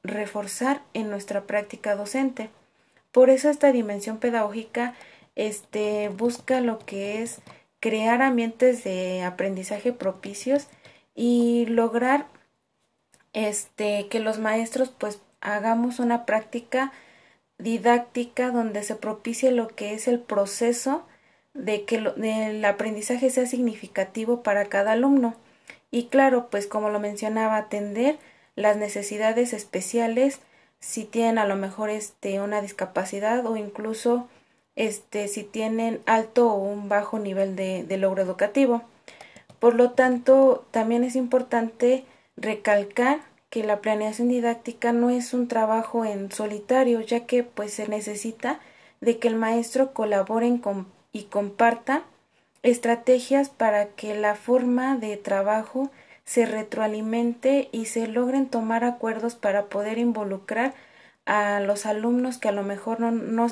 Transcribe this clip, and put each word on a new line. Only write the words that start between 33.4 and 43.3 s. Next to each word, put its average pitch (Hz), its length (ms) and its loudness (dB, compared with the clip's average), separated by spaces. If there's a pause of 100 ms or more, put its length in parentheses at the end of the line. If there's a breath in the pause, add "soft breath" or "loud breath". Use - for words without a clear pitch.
o 226 120 -2
incluso, 220 720 -4 (480 soft breath)
este, 208 520 -4
si 202 160 -6
tienen 220 600 -4
alto 226 460 4
o 208 40 2
un 202 340 -4
bajo 208 300 0
nivel 196 360 -2
de, 190 280 -4
de 185 140 -4
logro 190 260 2
educativo. 226 580 2 (800 loud breath)
Por 233 160 6
lo 240 160 6
tanto, 254 800 6
también 233 320 2
es 254 120 -2
importante 247 880 0 (320 soft breath)
recalcar 214 840 0 (320)